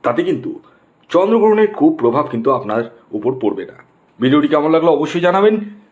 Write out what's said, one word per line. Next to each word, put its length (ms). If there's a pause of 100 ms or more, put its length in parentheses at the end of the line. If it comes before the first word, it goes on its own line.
তাতে 240
কিন্তু 220 (580)
চন্দ্রগ্রহণের 680
খুব 140 (100)
প্রভাব 320
কিন্তু 240
আপনার 260 (340)
উপর 140 (100)
পড়বে 300
না। 60 (420)
ভিডিওটি 280
কেমন 280
লাগলো 220
অবশ্যই 300
জানাবেন। 280 (360)